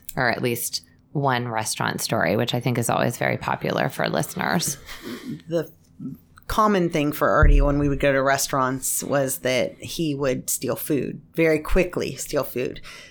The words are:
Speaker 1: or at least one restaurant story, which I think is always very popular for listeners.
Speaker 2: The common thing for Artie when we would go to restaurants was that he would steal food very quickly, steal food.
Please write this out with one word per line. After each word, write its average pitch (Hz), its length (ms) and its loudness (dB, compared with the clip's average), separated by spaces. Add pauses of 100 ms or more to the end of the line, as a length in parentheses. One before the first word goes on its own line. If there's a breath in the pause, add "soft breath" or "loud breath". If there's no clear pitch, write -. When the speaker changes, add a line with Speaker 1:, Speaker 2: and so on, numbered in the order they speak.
(160)
Speaker 1:
or 127 140 2
at - 140 -2
least - 380 -4 (320 soft breath)
one 127 340 0
restaurant 113 540 -2
story, 98 340 2
which 120 180 0
I 123 60 0
think 120 180 0
is 117 100 0
always 123 300 0
very 131 200 0
popular - 520 -2
for - 180 -2
listeners. - 680 -2 (680 loud breath)
Speaker 2:
The 160 240 -4 (760)
common 202 440 4
thing 147 200 0
for 143 180 2
Artie 143 320 8
when 143 180 4
we 143 100 2
would 139 100 -2
go 139 120 4
to 135 100 2
restaurants 135 840 0
was 135 360 -2
that 127 400 0
he 156 340 -4
would 135 360 -2
steal 123 260 -2
food - 440 -2 (140)
very 160 260 4
quickly, 151 560 0
steal - 280 -2
food. - 380 -6 (300 loud breath)